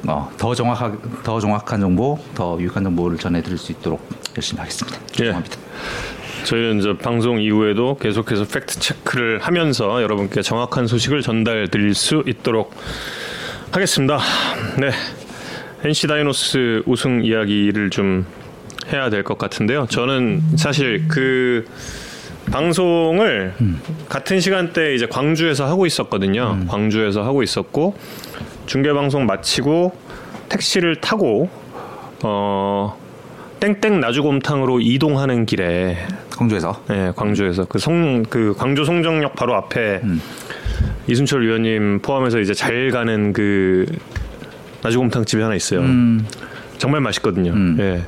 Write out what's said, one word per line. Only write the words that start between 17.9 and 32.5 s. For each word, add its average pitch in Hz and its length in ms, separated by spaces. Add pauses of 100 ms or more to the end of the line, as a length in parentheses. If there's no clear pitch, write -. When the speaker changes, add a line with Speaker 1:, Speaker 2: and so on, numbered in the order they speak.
Speaker 2:
좀 95 340 (680)
해야 135 200
될 101 120
것 104 140
같은데요. 117 500
저는 123 540 (160)
사실 143 500
그 127 580 (880)
방송을 165 1080
Speaker 1:
음. 92 180 (300)
Speaker 2:
같은 160 300
시간대에 170 560
이제 120 100
광주에서 147 640
하고 185 180
있었거든요. 107 720
Speaker 1:
음. 90 80
Speaker 2:
광주에서 104 560
하고 135 200
있었고, 139 520 (680)
중계 139 280
방송 143 320
마치고 147 680 (540)
택시를 175 480
타고, 170 520 (720)
어, 101 760 (640)